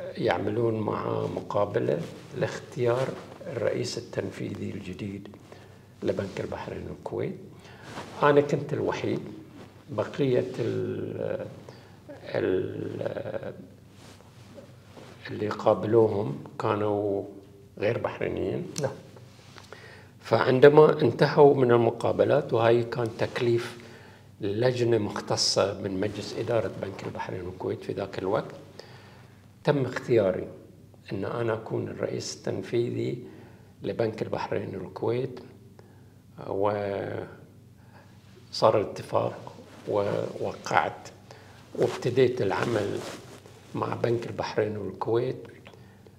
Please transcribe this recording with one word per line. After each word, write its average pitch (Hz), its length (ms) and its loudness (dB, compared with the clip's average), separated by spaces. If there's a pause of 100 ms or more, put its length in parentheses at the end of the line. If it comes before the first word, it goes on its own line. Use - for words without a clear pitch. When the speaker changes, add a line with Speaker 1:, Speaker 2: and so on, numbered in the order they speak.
(180)
Speaker 1:
يعملون 110 640 2
مع 107 460 0 (100)
مقابلة 107 680 0 (360)
لاختيار 120 680 0 (400)
الرئيس 104 500 -2
التنفيذي - 760 -6
الجديد 98 560 -8 (760)
لبنك 98 360 -2
البحرين - 500 -8
والكويت. - 460 -6 (880)
أنا 143 180 8
كنت - 320 0
الوحيد، - 460 0 (680)
بقية 123 680 0
ال-، 107 840 -4 (800)
ال-، - 1300 -2 (1700)
اللي 104 220 -4
قابلوهم 110 920 4 (160)
كانوا 104 640 0 (540)
غير 117 200 2
بحرينيين. 92 720 -2 (140)
Speaker 2:
نعم. - 100 0 (1300)
Speaker 1:
فعندما 143 800 8
انتهوا 143 540 8
من 127 160 4
المقابلات، 117 840 4
وهاي 117 300 6
كان 117 340 -4
تكليف 117 600 0 (640)
لجنة 117 560 2
مختصة 104 840 0
من 98 180 -2
مجلس 101 400 -4
إدارة 113 320 0 (100)
بنك 95 240 -8
البحرين 98 360 -8
والكويت 101 420 -6
في - 100 -4
ذاك 101 260 -6
الوقت، 101 360 -2 (1080)
تم 143 220 2
اختياري 107 600 2 (640)
أن 101 140 -4
أنا 117 280 -2
أكون 110 340 -4
الرئيس - 500 -6
التنفيذي 120 840 -2 (600)
لبنك 107 380 -2
البحرين - 540 -4
والكويت، 117 640 -4 (1080)
وصار 101 800 -2 (1400)
الاتفاق 113 880 2 (340)
ووقعت، 101 1200 -2 (640)
وابتديت 123 680 4
العمل 101 580 0 (760)
مع 113 200 -2
بنك 117 320 0
البحرين 104 500 -2
والكويت 110 680 -2 (720)